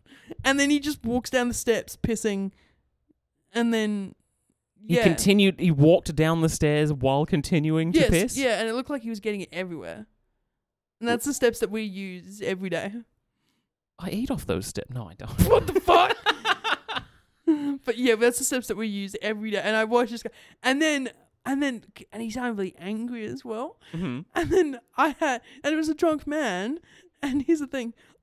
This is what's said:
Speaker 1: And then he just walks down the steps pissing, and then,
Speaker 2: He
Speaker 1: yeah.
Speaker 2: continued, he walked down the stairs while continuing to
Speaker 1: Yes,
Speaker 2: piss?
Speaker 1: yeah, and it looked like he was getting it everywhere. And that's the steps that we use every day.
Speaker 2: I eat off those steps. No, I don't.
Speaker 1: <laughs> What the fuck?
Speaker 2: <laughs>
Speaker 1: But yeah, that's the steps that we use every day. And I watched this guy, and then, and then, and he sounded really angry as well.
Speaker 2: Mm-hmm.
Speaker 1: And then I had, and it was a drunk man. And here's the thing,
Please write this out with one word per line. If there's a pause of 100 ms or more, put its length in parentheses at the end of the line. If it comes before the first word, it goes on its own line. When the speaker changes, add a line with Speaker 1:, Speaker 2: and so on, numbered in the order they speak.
(420)
Speaker 1:
And
then
he
just
walks
down
the
steps
pissing, (1000)
and
then, (720)
Speaker 2:
He
Speaker 1:
yeah.
Speaker 2:
continued,
he
walked
down
the
stairs
while
continuing
to
Speaker 1:
Yes,
Speaker 2:
piss?
Speaker 1:
yeah,
and
it
looked
like
he
was
getting
it
everywhere. (920)
And
that's
the
steps
that
we
use
every
day. (1080)
Speaker 2:
I
eat
off
those
steps.
No,
I
don't. (100)
Speaker 1:
<laughs>
What
the
fuck?
Speaker 2:
<laughs> (1600)
Speaker 1:
But
yeah,
that's
the
steps
that
we
use
every
day.
And
I
watched
this
guy, (320)
and
then, (340)
and
then, (300)
and
he
sounded
really
angry
as
well. (140)
Speaker 2:
Mm-hmm. (140)
Speaker 1:
And
then (180)
I
had, (240)
and
it
was
a
drunk
man. (440)
And
here's
the
thing, (280)